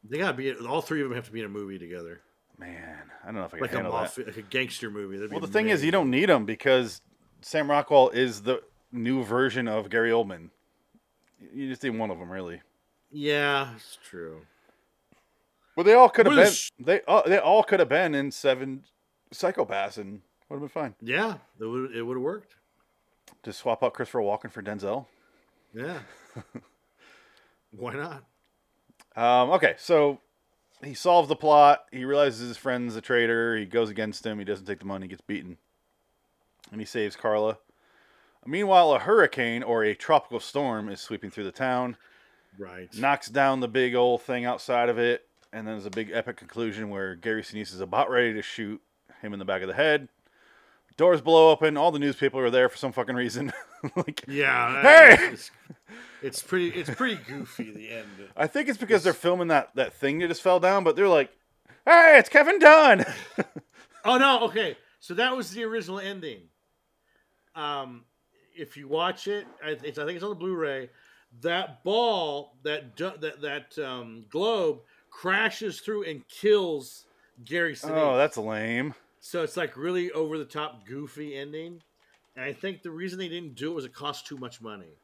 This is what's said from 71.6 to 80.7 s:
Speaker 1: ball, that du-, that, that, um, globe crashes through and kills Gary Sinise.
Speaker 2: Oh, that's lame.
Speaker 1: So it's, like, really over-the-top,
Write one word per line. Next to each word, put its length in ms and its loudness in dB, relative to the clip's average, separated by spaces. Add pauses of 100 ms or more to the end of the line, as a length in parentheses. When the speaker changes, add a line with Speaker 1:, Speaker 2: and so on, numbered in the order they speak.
Speaker 1:
ball, 800 -4
that 340 -8
du-, 240 -8
that, 220 -10
that, 420 -10
um, 460 -12
globe 500 -2 (300)
crashes 720 -4
through 240 -6
and 240 -12
kills 760 0 (400)
Gary 300 -4
Sinise. 160 -12 (220)
Speaker 2:
Oh, 40 2
that's 200 2
lame. 580 -6 (260)
Speaker 1:
So 220 -8
it's, 140 -8
like, 200 -8
really 360 -6
over-the-top, 720 -8